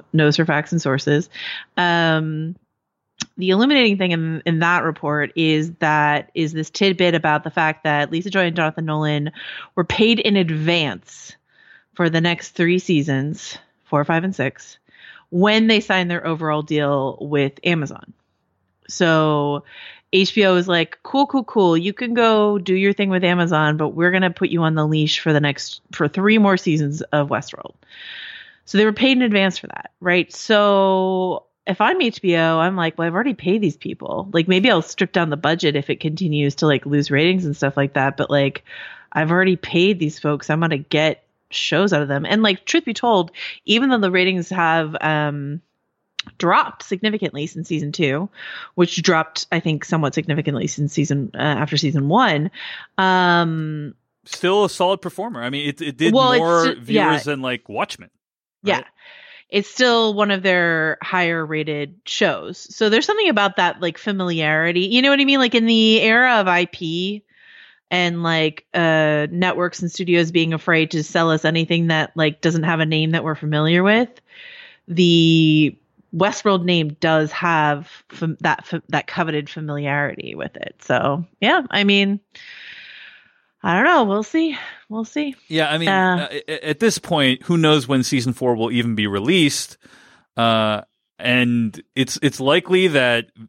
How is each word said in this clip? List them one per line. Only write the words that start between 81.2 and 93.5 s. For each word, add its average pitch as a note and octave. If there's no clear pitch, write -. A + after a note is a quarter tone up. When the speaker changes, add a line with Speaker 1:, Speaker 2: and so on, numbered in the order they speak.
Speaker 1:
yeah, D4+
I G3+
mean, G3+
I E3+
don't G#3
know. D#4+
We'll G#3
see. D#4+
We'll A3
see. D4
Speaker 2:
Yeah, D#3+
I D#3
mean, E3
Speaker 1:
Uh, F#3
Speaker 2:
uh, C#3+
a-, D3+
at D3+
this A3+
point, C3+
who E3+
knows D3+
when C3
season B2
four B2
will A2+
even A#2+
be G#2
released? C#3
Uh, A2
and A#2+
it's, C3
it's C#3+
likely F3+
that B2